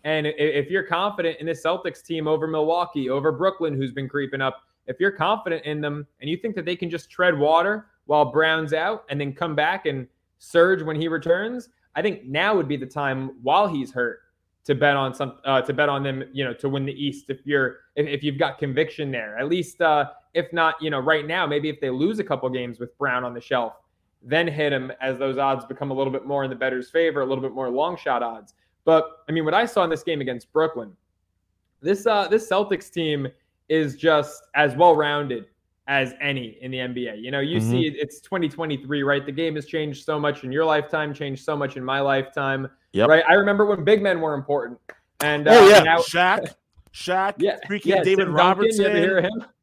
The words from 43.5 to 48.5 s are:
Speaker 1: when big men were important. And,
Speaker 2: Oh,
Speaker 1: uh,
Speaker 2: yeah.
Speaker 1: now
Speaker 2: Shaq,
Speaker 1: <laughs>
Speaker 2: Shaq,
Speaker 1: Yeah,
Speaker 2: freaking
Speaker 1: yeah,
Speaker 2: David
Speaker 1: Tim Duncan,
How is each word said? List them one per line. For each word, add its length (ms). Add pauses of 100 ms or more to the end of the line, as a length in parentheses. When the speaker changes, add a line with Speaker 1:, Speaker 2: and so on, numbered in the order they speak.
Speaker 1:
when 180
big 180
men 180
were 140
important. 460 (400)
And, 260
Speaker 2:
Oh, 180
Speaker 1:
uh, 40
Speaker 2:
yeah. 140
Speaker 1:
now 160
Speaker 2:
Shaq, 560 (180)
Speaker 1:
<laughs> 200
Speaker 2:
Shaq, 460
Speaker 1:
Yeah, 200 (100)
Speaker 2:
freaking 180
Speaker 1:
yeah, 160
Speaker 2:
David 220
Speaker 1:
Tim 100
Duncan, 300